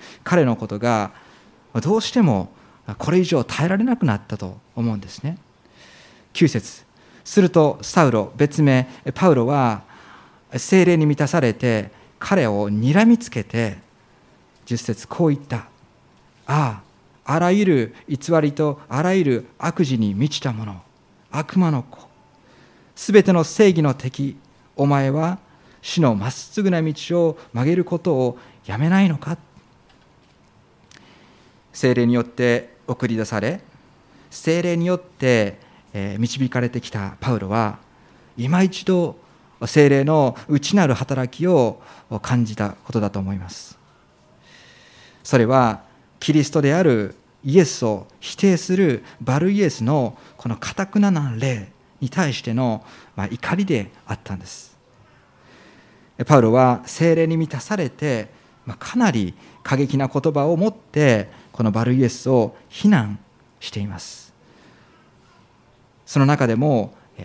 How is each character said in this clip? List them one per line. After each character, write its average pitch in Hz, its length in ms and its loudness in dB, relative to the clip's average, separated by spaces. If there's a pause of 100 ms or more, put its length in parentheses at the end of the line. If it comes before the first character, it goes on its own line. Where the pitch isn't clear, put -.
(220)
彼 175 220 2
の 120 100 2
こ 107 140 -8
と 104 100 -8
が、 107 340 -2 (680)
ど 190 140 0
う 226 40 0
し - 120 -8
て 247 80 2
も 113 300 2 (480)
こ - 120 -6
れ 180 80 2
以 185 60 2
上 151 180 0
耐 - 240 -4
え - 20 -2
ら 190 80 0
れ 220 80 0
な 247 120 0
く - 80 -2
な 107 120 2
っ - 100 -6
た - 100 -8
と 95 220 -12 (180)
思 117 160 -2
う 107 40 -4
ん 98 40 -8
で 92 80 -18
す - 140 -16
ね。 160 160 -8 (920)
九 160 160 4
節。 - 360 -6 (400)
す - 160 2
る 180 80 4
と、 151 320 2
サ - 260 2
ウ - 40 4
ロ、 107 260 -2
別 147 260 0
名 131 240 4 (280)
パ 185 160 2
ウ 147 40 6
ロ 120 120 2
は、 127 360 0 (760)
聖 185 280 4
霊 175 120 4
に 156 100 4
満 147 120 2
た 147 80 0
さ 170 140 0
れ 117 140 2
て、 107 360 -2 (280)
彼 180 280 2
を 104 240 0
睨 135 360 4
み 233 100 8
つ 233 140 -10
け 110 120 -6
て、 113 360 -4 (880)
十 120 100 -6
節、 - 320 -8
こ 170 180 -2
う - 20 4
言 143 100 0
っ - 20 -12
た。 - 280 -10 (800)
「あ 135 360 -2 (420)
あ、 135 80 -6
あ 160 60 0
ら 175 140 2
ゆ 208 120 2
る 127 300 2 (140)
偽 139 100 -4 (220)
り 147 120 0
と 147 360 -2
あ 131 140 -2
ら 185 120 0
ゆ 190 100 2
る 127 220 0 (120)
悪 170 260 -2
事 131 140 0
に 101 160 0
満 143 200 -2
ち - 60 -6
た 127 120 -6
者、 104 300 -12 (480)
悪 156 280 -4
魔 175 120 2
の 131 120 -2
子、 - 240 -20 (880)
す - 180 -4
べ 202 100 8
て 196 100 4
の 170 120 4
正 208 260 4
義 165 120 2
の 139 120 2
敵、 135 420 -8 (400)
お 139 100 2
前 139 240 2
は 160 280 -2 (420)
死 - 200 -4
の 127 140 4
ま 101 140 -4
っ - 20 -2
す - 320 -8
ぐ 190 80 2
な 170 120 0
道 156 120 -2 (180)
を 165 260 2 (140)
曲 120 140 -2
げ 170 100 2
る 180 80 0
こ 175 140 -4
と 170 160 -2
を 127 240 0 (280)
や 104 120 -8
め 156 100 0
な 190 140 4
い 190 60 4
の 156 100 -2
か？」 165 200 -8 (2250)
聖 127 220 0
霊 123 120 2
に 120 80 2
よ 117 80 0
っ - 20 -2
て 120 500 -2 (120)
送 127 220 -4
り 113 80 -2
出 110 80 -4
さ 104 160 -6
れ、 147 200 -4 (680)
聖 165 320 -2
霊 175 140 -2
に 170 100 0
よ 180 100 0
っ - 20 -8
て、 117 600 0 (340)
え 101 240 -6
ー、 - 20 -8
導 123 300 -2
か 127 120 -4
れ 120 80 -2
て 120 120 -6
き - 100 -16
た 98 300 -8
パ 127 140 -2
ウ 107 60 -2
ロ 95 80 -8
は、 107 300 -2 (580)
今 147 260 0
一 190 220 -2
度 175 320 0 (500)
聖 147 220 6
霊 139 160 4
の 147 320 2 (120)
内 147 280 0
な 180 100 4
る 127 80 2
働 127 420 -4
き 160 100 -2
を 127 340 2 (420)
感 120 220 0
じ 107 120 -8
た 101 140 -4
こ - 220 -18
と 113 80 0
だ 101 100 -2
と 101 80 -8
思 98 140 -4
い 98 60 -6
ま 90 100 -12
す。 - 300 -20 (1400)
そ - 160 0
れ 113 80 4
は、 120 360 2 (380)
キ 156 120 -2
リ 151 100 4
ス 139 80 -4
ト 156 120 0
で 143 120 2
あ 185 80 0
る 113 320 2 (300)
イ 143 140 4
エ 175 60 6
ス - 200 -4
を 104 220 -4 (140)
否 - 160 -14
定 190 200 2
す 185 180 -4
る 170 300 0 (160)
バ 127 180 -2
ル 180 120 0
イ 202 100 0
エ 180 80 2
ス 139 160 -4
の 127 320 0 (220)
こ 120 100 -10
の 110 100 -4
頑 - 420 -4
な 202 100 4
な 143 260 -2
霊 113 340 -4 (300)
に 135 80 -4
対 160 240 -2
し - 100 -8
て 117 120 -6
の、 117 280 -2 (320)
ま 98 100 -6
あ、 - 20 -6
怒 - 300 -6
り 196 100 -2
で 107 240 -2 (160)
あ - 80 -8
っ - 80 -12
た 98 120 -10
ん 92 40 -10
で 90 80 -16
す。 - 280 -20 (1500)
パ 151 120 6
ウ 120 40 6
ロ 110 100 4
は 127 340 4
聖 165 280 0
霊 165 120 2
に 165 100 -2
満 160 140 -2
た 131 100 -8
さ - 160 -6
れ 165 140 -4
て、 127 380 -4 (360)
ま - 100 -10
あ、 - 40 -14
か - 180 -10
な 233 140 2
り 104 240 -2 (280)
過 - 140 -2
激 135 220 0
な 135 100 -2
言 147 240 -2
葉 143 140 0
を 170 100 2
持 202 120 0
っ 214 60 -2
て、 123 540 0 (240)
こ - 100 -4
の 110 80 2
バ 110 140 -2
ル 123 100 2
イ 131 80 4
エ 120 60 4
ス 131 220 -4
を 117 260 2 (120)
非 - 200 0
難 107 300 2 (420)
し - 100 -14
て 107 100 -8
い 101 60 -4
ま 101 120 -12
す。 - 340 -20 (1700)
そ - 140 -2
の 135 60 6
中 143 200 2
で 113 100 0
も、 127 380 0 (300)